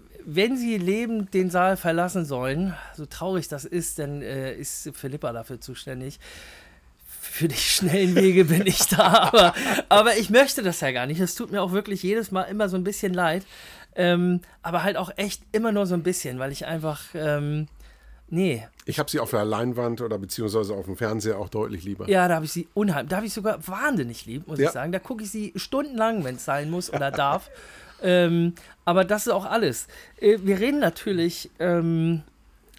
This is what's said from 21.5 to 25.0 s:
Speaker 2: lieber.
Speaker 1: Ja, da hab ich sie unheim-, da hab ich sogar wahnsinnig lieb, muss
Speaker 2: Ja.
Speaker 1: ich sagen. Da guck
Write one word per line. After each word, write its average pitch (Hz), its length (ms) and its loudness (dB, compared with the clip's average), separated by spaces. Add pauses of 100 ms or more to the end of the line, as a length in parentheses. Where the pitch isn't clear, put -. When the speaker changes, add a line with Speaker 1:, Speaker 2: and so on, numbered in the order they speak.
Speaker 2:
lieber. 98 260 -8
Speaker 1:
Ja, 185 200 4
da 170 60 2
hab 156 80 -2
ich 151 100 -6
sie 175 200 -6
unheim-, 170 360 0
da 185 80 -2
hab 208 80 -4
ich 202 80 -8
sogar 196 340 -4
wahnsinnig 185 580 -4
lieb, 127 220 -12
muss 151 120 -6
Speaker 2:
Ja. 139 80 4
Speaker 1:
ich 175 60 0
sagen. 139 200 -4
Da 185 60 -2
guck 220 220 -10